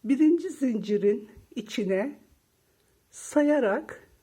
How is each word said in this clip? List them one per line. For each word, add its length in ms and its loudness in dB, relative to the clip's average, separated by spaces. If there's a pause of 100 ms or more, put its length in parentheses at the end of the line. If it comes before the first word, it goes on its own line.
Birinci 460 2
zincirin 800 -2 (240)
içine 640 -4 (880)
sayarak 1000 -2 (120)